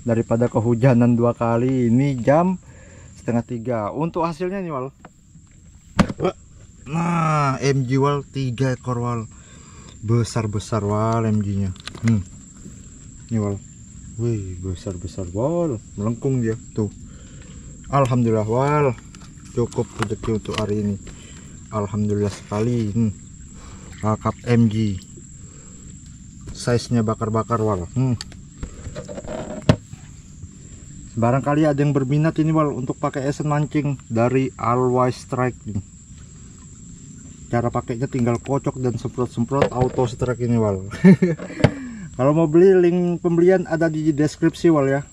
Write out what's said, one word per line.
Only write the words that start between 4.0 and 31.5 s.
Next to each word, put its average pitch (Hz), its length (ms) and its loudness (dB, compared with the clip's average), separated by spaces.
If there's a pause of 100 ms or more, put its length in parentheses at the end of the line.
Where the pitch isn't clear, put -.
hasilnya 180 400 -4
nih, 160 80 -6
Wal. 135 160 -6 (2000)
Nah, 156 800 2
M 139 240 4
G, 135 80 4
Wal, 143 320 2
tiga 131 440 -2
ekor, 120 280 -4
Wal. 117 240 -2 (800)
Besar-besar, 107 800 0
Wal, 110 400 2
M 107 160 2
G-nya. 98 320 -2 (320)
Hmm. 113 160 4 (1120)
Ini, 110 80 2
Wal. 101 160 -2 (640)
Wih, 98 400 -4
besar-besar, 92 720 -8
Wal. 147 480 -2 (160)
Melengkung 117 480 -2
dia, 110 80 0 (240)
tuh. 104 160 -2 (960)
Alhamdulillah, 120 560 2
Wal. 139 480 2 (640)
Cukup 117 400 -2
rezeki 110 400 -2
untuk 104 240 -8
hari 104 240 -2
ini. 101 100 0 (760)
Alhamdulillah 104 560 0
sekali. 110 640 -2
Hmm. 110 180 2 (960)
Kakap 107 400 0
M 117 240 6
G. 104 320 -2 (1500)
Size-nya 120 480 2
bakar-bakar, 110 640 0
Wal. 90 320 0
Hmm. 127 160 2 (3000)
Barangkali 135 480 4